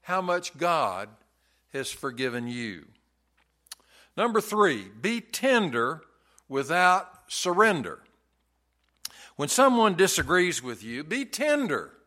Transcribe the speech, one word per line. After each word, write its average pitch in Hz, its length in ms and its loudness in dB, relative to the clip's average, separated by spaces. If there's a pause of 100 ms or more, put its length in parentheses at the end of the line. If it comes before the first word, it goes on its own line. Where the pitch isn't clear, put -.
how 185 180 -2
much 180 360 -4
God 123 520 -2 (640)
has 135 180 -6
forgiven 120 560 -6
you. 117 400 -10 (1300)
Number 220 240 0
three, 165 480 2
be 175 320 -4
tender 160 840 0 (460)
without 180 840 0
surrender. 175 720 0 (1300)
When 143 120 -4
someone 233 480 4
disagrees 180 680 2
with 117 220 -10
you, 120 200 -8
be 233 220 -6
tender 254 680 -2 (140)